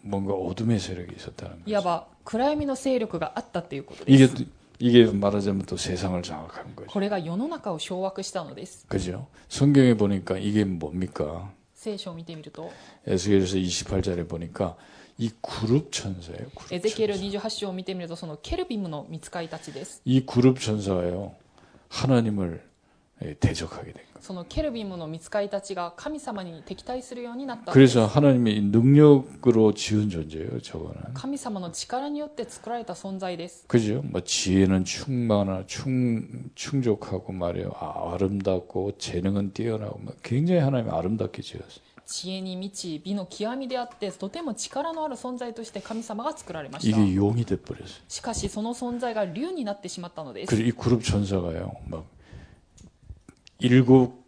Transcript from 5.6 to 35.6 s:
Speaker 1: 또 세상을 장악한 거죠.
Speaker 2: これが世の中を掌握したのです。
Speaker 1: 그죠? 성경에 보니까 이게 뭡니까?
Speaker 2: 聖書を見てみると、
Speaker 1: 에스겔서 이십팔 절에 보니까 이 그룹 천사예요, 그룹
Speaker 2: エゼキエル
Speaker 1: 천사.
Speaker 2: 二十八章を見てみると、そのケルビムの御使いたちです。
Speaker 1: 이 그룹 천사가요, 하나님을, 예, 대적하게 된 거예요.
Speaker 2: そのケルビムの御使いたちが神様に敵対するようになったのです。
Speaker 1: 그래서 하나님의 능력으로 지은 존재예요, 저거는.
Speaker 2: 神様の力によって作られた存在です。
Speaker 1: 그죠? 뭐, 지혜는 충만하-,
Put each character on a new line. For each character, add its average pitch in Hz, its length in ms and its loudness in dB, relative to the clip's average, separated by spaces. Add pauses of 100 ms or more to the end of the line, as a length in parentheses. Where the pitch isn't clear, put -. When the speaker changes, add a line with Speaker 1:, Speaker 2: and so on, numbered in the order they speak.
Speaker 1:
또 92 100 -6
세 - 160 -4
상 90 240 -2
을 87 60 -2
장 80 240 -10
악 - 100 -16
한 - 180 -14
거 - 100 -16
죠. - 60 -18
Speaker 2:
こ 202 100 -2
れ 202 100 -2
が 202 80 -2
世 170 180 -4
の 262 120 -2
中 285 240 -6
を 160 60 -6
掌 185 240 -6
握 190 200 -4
し - 80 -8
た 175 140 -6
の 139 100 -14
で - 100 -12
す。 - 240 -20
Speaker 1:
그 98 100 -2
죠? 92 280 -6 (240)
성 143 220 4
경 131 200 10
에 110 40 6
보 104 120 4
니 95 160 0
까 95 160 -2
이 101 140 0
게 107 100 4
뭡 85 320 -4
니 90 120 -2
까? 85 420 -6 (240)
Speaker 2:
聖 208 240 -8
書 185 140 -12
を - 20 -14
見 165 100 -14
て 170 120 -12
み 156 60 -14
る 151 80 -16
と、 160 200 -12 (360)
Speaker 1:
에 104 80 0
스 92 140 0
겔 98 140 8
서 92 180 0
이 92 60 0
십 - 240 -4
팔 95 100 0
절 90 160 -2
에 82 100 -6
보 85 120 -8
니 82 140 -8
까 90 240 -4 (420)
이 113 140 -4 (100)
그 - 240 -6
룹 131 240 2
천 95 320 -8
사 85 100 -14
예 95 120 -12
요, 131 100 -14
그 - 100 -20
룹 - 100 -10
Speaker 2:
エ 180 40 -4
ゼ 214 120 -2
キ 220 120 -4
エ 214 60 2
ル 202 60 -2
Speaker 1:
천 190 40 -4
사. 190 60 -6
Speaker 2:
二 202 60 -6
十 202 80 -6
八 202 120 -6
章 - 180 -6
を 185 60 -6
見 185 100 -8
て 190 100 -6
み 185 60 -6
る 170 80 -10
と、 165 80 -10
そ 180 100 -12
の 151 140 -10
ケ - 160 -6
ル 359 80 -4
ビ 247 140 -4
ム 185 100 -4
の 151 220 -8
御 160 80 -10
使 170 240 -10
い 165 60 -8
た 160 100 -10
ち - 140 -14
で 135 120 -10
す。 - 220 -18
Speaker 1:
이 127 180 4
그 - 160 2
룹 127 140 8
천 107 260 -2
사 95 140 -2
가 87 140 0
요, 95 240 -6 (580)
하 - 160 -4
나 127 160 4
님 107 180 -2
을, 85 220 -4 (600)
예, 80 140 -10
대 - 160 2
적 - 160 -6
하 - 160 -14
게 - 80 -16
된 - 80 -20
거 - 0 -
예 - 40 -20
요. - 160 -20
Speaker 2:
そ - 120 -14
の 180 120 -10
ケ - 180 -4
ル 302 80 0
ビ 226 140 -8
ム 190 120 -8
の 160 120 -10
御 160 100 -10
使 208 240 -4
い 202 80 -4
た 196 100 -4
ち 196 140 -10
が 175 220 -6
神 302 240 -8
様 208 220 -8
に 165 220 -12
敵 - 180 -12
対 254 200 -8
す 254 120 -14
る 240 80 -10
よ 240 100 -10
う 240 40 -10
に 277 80 -8
な 254 100 -8
っ 226 100 -14
た - 80 -8
の 135 60 8
で 135 80 12
す。 120 120 4
Speaker 1:
그 - 20 6
래 110 60 6
서 - 20 0
하 117 120 2
나 143 120 6
님 123 120 4
의 107 160 0
능 113 360 6
력 147 280 10 (160)
으 123 120 4
로 110 200 8
지 107 240 -2
은 107 120 2
존 82 200 -4
재 78 120 -10
예 85 80 -6
요, - 120 -6
저 - 200 -12
거 80 120 -10
는. - 200 -12
Speaker 2:
神 262 240 -8
様 208 240 -8
の 175 100 -8
力 262 380 -6
に 294 100 -6
よ 302 80 -6
っ 294 40 -14
て 233 180 -10
作 - 220 -14
ら 240 80 -4
れ 226 80 -8
た 180 80 -10
存 190 240 -10
在 180 180 -6
で 170 120 -10
す。 - 200 -20
Speaker 1:
그 120 100 6
죠? 113 260 2
뭐, 90 180 -4
지 - 340 0
혜 95 80 8
는 92 200 4
충 123 420 -4
만 101 260 2
하-, 95 160 -6